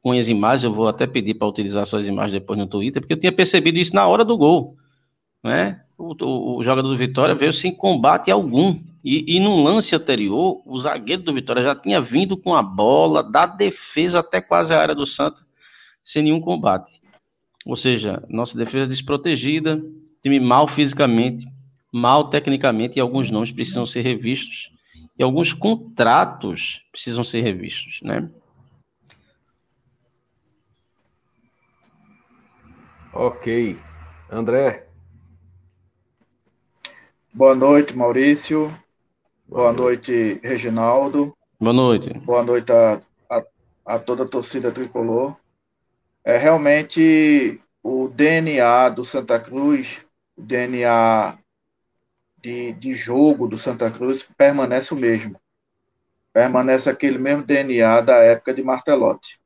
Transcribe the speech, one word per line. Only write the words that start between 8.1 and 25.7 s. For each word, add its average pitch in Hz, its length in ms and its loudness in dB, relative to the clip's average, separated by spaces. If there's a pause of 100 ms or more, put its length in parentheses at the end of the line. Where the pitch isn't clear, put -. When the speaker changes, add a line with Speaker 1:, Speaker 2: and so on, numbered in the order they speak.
Speaker 1:
algum. 175 440 2 (300)
E, 156 320 -2
e 190 40 4
num 190 240 4
lance 202 320 2
anterior, 131 680 -2
o 131 140 -10
zagueiro 143 440 -6
do 165 120 -4
Vitória 127 280 -2
já 135 120 0
tinha 190 260 -2
vindo 160 360 0
com 180 180 -2
a 139 80 4
bola 139 600 2
da 143 240 2
defesa 180 760 -2
até 185 200 -4
quase 170 320 0
a 156 80 4
área 156 140 0
do 143 100 -4
Santa, 143 360 -4 (640)
sem - 180 -2
nenhum 151 180 2
combate. 160 600 -4 (680)
Ou 123 80 -6
seja, 110 540 -2
nossa 117 280 -8
defesa 127 300 -4
desprotegida, 143 960 -4 (400)
time 139 160 2
mal 127 300 4
fisicamente, 131 800 0 (460)
mal 131 360 2
tecnicamente, 135 680 -2
e - 20 0
alguns 123 300 -2
nomes 113 200 -2
precisam 123 360 -6
ser 120 160 -6
revistos, 120 680 -6 (460)
e - 40 2
alguns 147 300 0
contratos - 1400 0